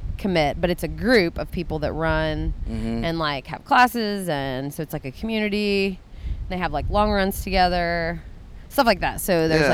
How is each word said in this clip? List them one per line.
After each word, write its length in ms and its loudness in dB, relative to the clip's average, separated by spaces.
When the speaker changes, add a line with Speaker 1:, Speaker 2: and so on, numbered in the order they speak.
Speaker 1:
commit," 440 0
but 100 2
it's 120 -4
a 60 -2
group 500 2
of 140 -6
people 280 -4
that 120 -2
run 600 0
Speaker 2:
Mm-hmm. 360 -2
Speaker 1:
and, 160 -2
like, 260 -2
have 180 -10
classes, 640 2
and 460 -2
so 80 -6
it's 100 -8
like 120 -6
a 80 -8
community. 880 0
They 100 -4
have, 140 -2
like, 180 -2
long 220 4
runs 320 0
together, 760 2
stuff 160 2
like 140 4
that. 200 -2
So 260 2
there's, 140 4
Speaker 2:
Yeah. 140 6